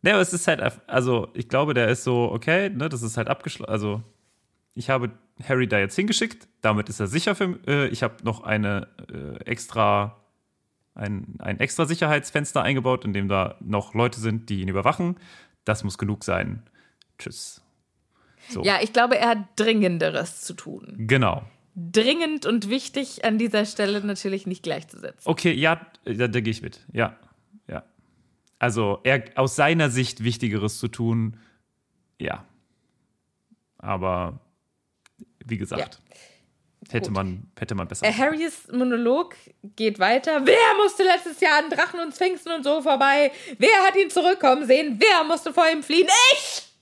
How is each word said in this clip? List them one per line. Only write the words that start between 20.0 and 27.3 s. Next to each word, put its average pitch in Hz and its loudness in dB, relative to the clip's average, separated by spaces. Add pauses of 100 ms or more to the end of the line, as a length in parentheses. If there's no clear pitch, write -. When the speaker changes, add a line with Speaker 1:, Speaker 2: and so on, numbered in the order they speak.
Speaker 2:
zu - -12
tun. - -16 (120)
Speaker 1:
Genau. 120 2 (340)
Speaker 2:
Dringend 269 0
und 214 0
wichtig 262 -6
an 220 0
dieser 214 0
Stelle 208 -2
natürlich 196 -6
nicht 180 -8
gleichzusetzen. - -10
Speaker 1:
Okay, 165 2
ja, 160 2 (180)
da, 120 -2
da 120 0
gehe 110 -2
ich 110 -6
mit. - -16 (120)
Ja, - -2 (520)